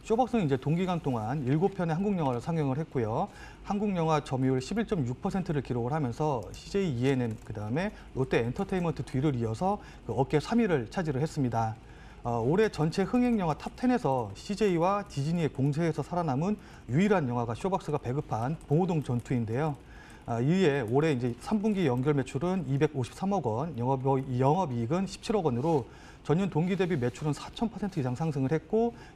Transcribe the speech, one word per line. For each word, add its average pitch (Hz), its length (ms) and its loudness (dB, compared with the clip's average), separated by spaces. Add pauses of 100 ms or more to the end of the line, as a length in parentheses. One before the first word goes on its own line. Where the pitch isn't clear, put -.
쇼박스는 226 440 2
이제 135 100 2
동기간 170 420 0
동안 123 460 -2
일곱 160 320 2
편의 165 180 -2
한국 196 240 0
영화를 131 220 0
상영을 143 380 -2
했고요. 143 500 -2 (340)
한국 202 320 -2
영화 160 280 2
점유율 131 380 0
십일 202 280 -2
점 160 180 0
육 123 160 -6
퍼센트를 175 400 -2
기록을 123 300 -2
하면서 143 580 -2
씨제이 196 400 -4
이엔엠, 123 540 0
그다음에 117 480 -4 (220)
롯데 131 320 2
엔터테인먼트 175 580 -2
뒤를 135 320 0
이어서 120 420 0 (300)
그 117 40 -4
업계 135 280 2
삼 226 180 0
위를 165 320 2
차지를 156 320 -2
했습니다. 113 540 0 (480)
어, 117 200 0
올해 196 240 4
전체 165 340 0
흥행 247 360 4
영화 165 160 2
탑 - 220 -8
텐에서 135 580 2
씨제이와 196 720 2
디즈니의 156 440 0
공세에서 147 520 0
살아남은 170 540 0 (320)
유일한 170 400 4
영화가 120 260 -2
쇼박스가 180 440 -2
배급한 131 580 -2 (100)
봉호동 165 380 2
전투인데요. 123 720 -2 (520)
아, 117 120 0
이에 147 400 4
올해 135 320 2
이제 120 260 -2
삼 214 240 -2
분기 196 240 2
연결 131 280 2
매출은 151 540 -2
이백오십삼억 147 800 0
원, 123 320 -2
영업, 131 260 0
영업이익은 135 1040 2
십칠억 202 400 -2
원으로 135 400 2 (380)
전년 175 260 2
동기 180 260 0
대비 180 200 0
매출은 127 360 -2
사천 - 380 -6
퍼센트 190 300 -6
이상 123 160 -2
상승을 139 340 -2
했고 220 460 0 (200)